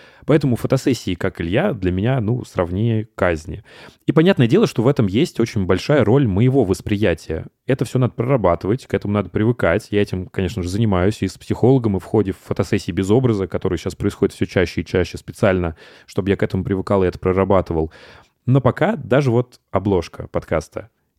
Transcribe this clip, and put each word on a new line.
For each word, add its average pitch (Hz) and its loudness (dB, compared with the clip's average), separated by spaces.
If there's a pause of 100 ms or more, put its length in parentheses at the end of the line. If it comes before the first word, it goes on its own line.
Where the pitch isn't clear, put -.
(240)
Поэтому 139 2
фотосессии, 123 -2
как 92 -4
Илья, 123 -2
для 95 -2
меня, 113 0
ну, 113 -2
сравнение 107 -2
казни. 85 -2 (420)
И - 2
понятное 160 4
дело, 175 4
что 110 -2
в - 0
этом 127 2
есть 113 -2
очень 101 -2
большая 107 2
роль 123 4
моего 123 4
восприятия. 95 -2 (200)
Это 131 -2
все - -2
надо 123 2
прорабатывать, 113 0
к - -4
этому 101 -2
надо 101 -2
привыкать. 104 0
Я 101 2
этим, 92 -4
конечно 92 -4
же, 87 -6
занимаюсь 98 0
и 98 0
с - -12
психологом, 113 0
и 90 -6
в - -10
ходе 95 0
фотосессий - -4
без 92 -2
образа, 107 2
которые 92 -4
сейчас - -8
происходят 98 -2
все - -4
чаще - -2
и - -18
чаще 90 -2
специально, 90 0 (320)
чтобы 95 -4
я 95 0
к - -8
этому 95 -2
привыкал 95 -2
и 90 2
это 85 -4
прорабатывал. 92 0 (560)
Но 131 2
пока 156 0
даже 127 0
вот 123 -2 (140)
обложка 92 -2
подкаста. - -6 (280)